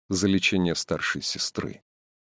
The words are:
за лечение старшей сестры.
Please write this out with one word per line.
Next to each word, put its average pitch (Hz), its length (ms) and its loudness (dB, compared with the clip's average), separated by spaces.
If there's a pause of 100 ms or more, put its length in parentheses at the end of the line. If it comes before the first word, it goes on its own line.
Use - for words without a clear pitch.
за 98 200 2
лечение 92 460 2
старшей - 480 -4
сестры. - 600 -6 (440)